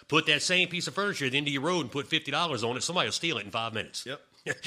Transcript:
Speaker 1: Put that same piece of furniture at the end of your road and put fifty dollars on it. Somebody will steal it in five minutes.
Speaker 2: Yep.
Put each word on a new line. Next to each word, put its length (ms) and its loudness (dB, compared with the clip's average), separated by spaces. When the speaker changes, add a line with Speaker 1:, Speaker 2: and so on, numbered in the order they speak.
Speaker 1:
Put 180 4
that 160 4
same 260 4
piece 200 -4
of 80 -6
furniture 320 0
at 40 0
the 60 2
end 80 0
of 80 0
your 80 0
road 200 2
and 100 -4
put 160 -4
fifty 240 0
dollars 320 0
on 120 2
it. 60 -6
Somebody 240 0
will 80 -2
steal 240 -2
it 80 -6
in 60 -12
five 240 -2
minutes. 320 -6
Speaker 2:
Yep. 120 -8